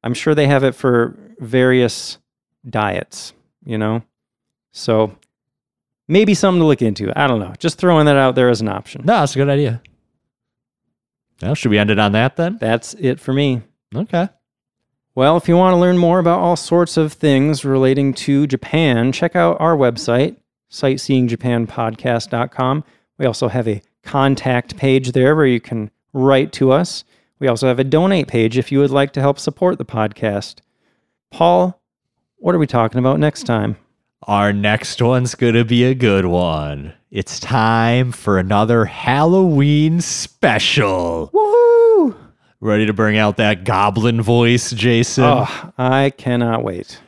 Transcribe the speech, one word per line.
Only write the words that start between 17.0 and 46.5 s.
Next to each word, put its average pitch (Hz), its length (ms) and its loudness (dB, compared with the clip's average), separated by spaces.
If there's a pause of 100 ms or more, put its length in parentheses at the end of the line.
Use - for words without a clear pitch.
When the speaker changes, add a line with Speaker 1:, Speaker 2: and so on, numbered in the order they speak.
Speaker 1:
things 143 500 0
relating 135 500 2
to 143 320 0
Japan, 131 680 0
check 170 220 -4
out 170 240 2
our 160 160 2
website, 127 600 0 (320)
sightseeing 135 580 -2
japan 120 400 -2
podcast 117 640 -4
dot 120 220 -4
com. 135 340 -4 (320)
We 139 80 -6
also 120 240 -2
have 117 180 -4
a 104 140 -4 (220)
contact 135 760 -2
page 131 360 0
there 131 220 2
where 156 120 2
you 123 120 0
can 110 320 -10 (220)
write 135 400 2
to 135 180 0
us. 165 320 0 (380)
We 135 80 -2
also 123 200 0
have 123 100 0
a 135 60 0
donate 160 440 0
page 113 300 0
if 120 120 -4
you 139 100 2
would 143 100 2
like 139 240 0
to 143 80 -4
help 139 160 0
support 180 400 -4
the - 80 -8
podcast. 107 720 -6 (720)
Paul, 180 500 0 (560)
what 180 180 -2
are 175 40 0
we 151 80 0
talking 117 320 0
about 131 200 0
next 151 260 -2
time? 110 340 -2 (460)
Speaker 2:
Our 101 280 0
next 104 480 -2
one's 123 340 0
gonna 117 300 2
be 120 200 2
a 131 100 2
good 101 320 2
one. 78 640 -4 (180)
It's - 300 -10
time 117 720 0
for 98 260 0
another 107 460 2
Halloween 156 1160 2
special. 92 1300 -2
Speaker 1:
Woohoo! 453 840 4 (460)
Speaker 2:
Ready 107 240 2
to 107 80 0
bring 107 240 2
out 104 220 2
that 104 260 0
goblin 110 560 0
voice, 117 520 2
Jason? 117 520 0
Speaker 1:
Oh, 143 540 0
I 131 320 2
cannot 120 520 -2